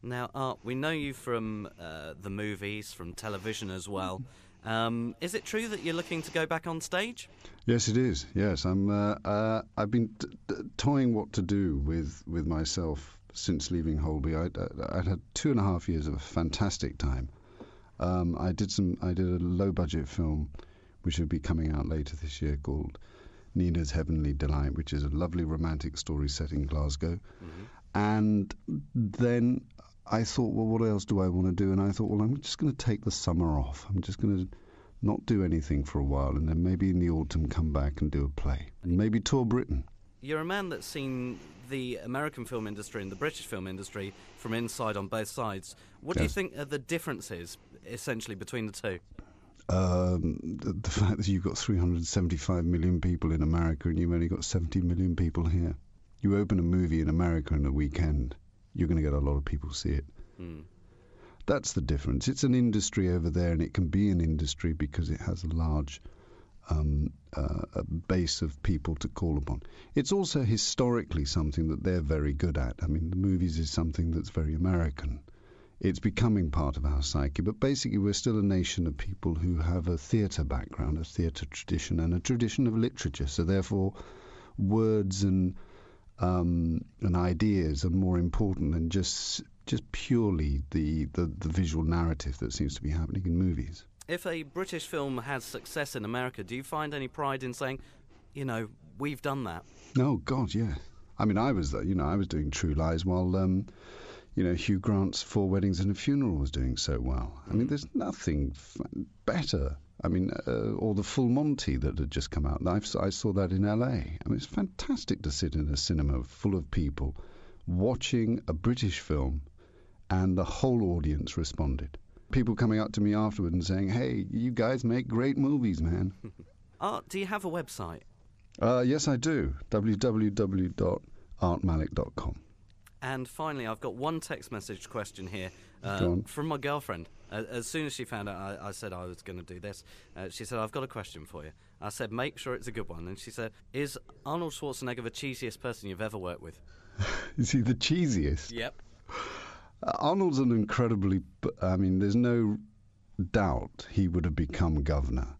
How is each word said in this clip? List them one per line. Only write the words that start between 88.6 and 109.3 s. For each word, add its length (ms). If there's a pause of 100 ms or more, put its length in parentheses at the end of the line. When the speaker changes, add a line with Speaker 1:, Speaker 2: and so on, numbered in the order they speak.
Speaker 2:
than 160
just, 520 (240)
just 240
purely 800
the, 360
the, 200
the 220
visual 360
narrative 540
that 140
seems 240
to 60
be 80
happening 360
in 100
movies. 480 (220)
Speaker 1:
If 180
a 200
British 420
film 320
has 240
success 540
in 80
America, 400
do 100
you 80
find 320
any 140
pride 340
in 120
saying, 260 (540)
you 100
know, 240 (320)
"We've 220
done 220
that"? 200 (340)
Speaker 2:
Oh, 200
God, 360
yeah. 200 (440)
I 60
mean, 140
I 120
was, 240
uh, 60
you 160
know, 80
I 100
was 140
doing 240
True 220
Lies 300
while, 320
um, 300 (680)
you 100
know, 100
Hugh 260
Grant's 420
Four 260
Weddings 320
and 100
a 40
Funeral 420
was 140
doing 280
so 200
well. 400 (100)
I 40
mean, 140
Speaker 1:
Mm. 20
Speaker 2:
there's 260
nothing 600
f-, 240 (480)
better. 500 (260)